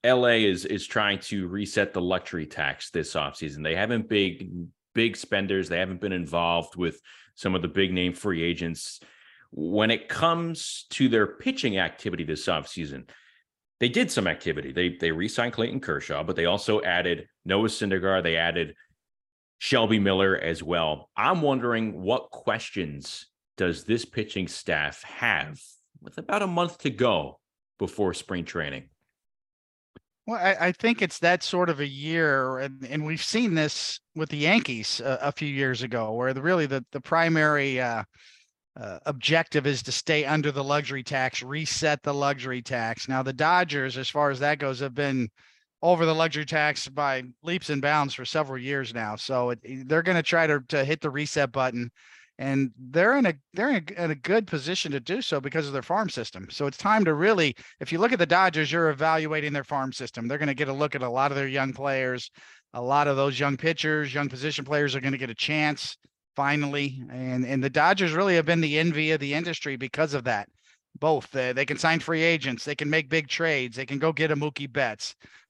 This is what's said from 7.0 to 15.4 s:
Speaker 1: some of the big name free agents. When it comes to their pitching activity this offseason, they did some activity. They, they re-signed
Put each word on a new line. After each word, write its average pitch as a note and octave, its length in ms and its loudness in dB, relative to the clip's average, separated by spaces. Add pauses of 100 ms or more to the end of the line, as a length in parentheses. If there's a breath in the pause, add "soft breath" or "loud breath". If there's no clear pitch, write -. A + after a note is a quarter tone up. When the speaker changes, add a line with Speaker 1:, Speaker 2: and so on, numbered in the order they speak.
Speaker 1:
some F#2+ 180 -2
of F2+ 80 0
the F2 60 -2
big F#2+ 240 0
name F2+ 200 0
free F2 300 -4
agents. E2+ 560 -4 (540 soft breath)
When G#2 400 2
it - 160 -2
comes E3 840 -2
to C3+ 180 2
their A2 200 4
pitching C3+ 500 -2
activity E2+ 460 -4
this D2+ 220 -4
offseason, D2 600 -6 (720 soft breath)
they A#2+ 100 4
did A3+ 220 2
some G2 160 0
activity. D2 460 -2
They, F2 240 0
they E2+ 160 0
re-signed A2 400 -2